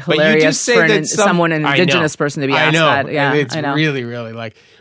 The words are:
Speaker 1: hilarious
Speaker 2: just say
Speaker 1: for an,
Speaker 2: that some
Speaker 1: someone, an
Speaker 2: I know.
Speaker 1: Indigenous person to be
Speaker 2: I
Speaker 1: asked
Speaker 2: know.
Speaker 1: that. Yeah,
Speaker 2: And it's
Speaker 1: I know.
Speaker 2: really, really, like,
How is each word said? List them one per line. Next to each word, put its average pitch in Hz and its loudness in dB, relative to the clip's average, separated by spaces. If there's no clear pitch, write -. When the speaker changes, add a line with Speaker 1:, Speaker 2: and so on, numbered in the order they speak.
Speaker 1:
hilarious 156 4
Speaker 2:
just 156 0
say 247 0
Speaker 1:
for 180 6
an, 165 2
Speaker 2:
that 156 0
some - 0
Speaker 1:
someone, 170 2
an 156 -2
Speaker 2:
I 139 0
know. 135 2
Speaker 1:
Indigenous 156 0
person 147 -4
to 135 -2
be 139 0
Speaker 2:
I 156 2
Speaker 1:
asked 156 2
Speaker 2:
know. 160 2
Speaker 1:
that. 139 0
Yeah, 143 0
Speaker 2:
And 147 0
it's 139 -4
Speaker 1:
I 156 -4
know. 143 -4
Speaker 2:
really, 147 -2
really, 117 -10
like, 113 -12